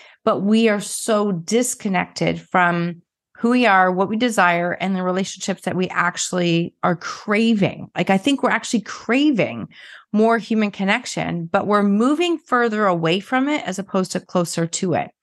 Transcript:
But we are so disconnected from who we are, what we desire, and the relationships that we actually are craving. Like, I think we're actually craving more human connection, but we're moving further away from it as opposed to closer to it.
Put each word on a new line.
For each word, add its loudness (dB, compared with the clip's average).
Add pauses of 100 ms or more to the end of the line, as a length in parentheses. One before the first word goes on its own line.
(240)
But 0
we 4
are 0
so -2
disconnected -2
from 0 (360)
who 0
we 4
are, 6
what 0
we -4
desire, 2
and -2
the -4
relationships -4
that -4
we 0
actually -2 (100)
are 2
craving. 0
Like, -2
I 4
think 0
we're 2
actually -2
craving -2 (460)
more 4
human -2
connection, -4
but 0
we're 2
moving 2
further 0
away 2
from -2
it -4
as -6
opposed -4
to -4
closer -2
to -2
it. -2 (120)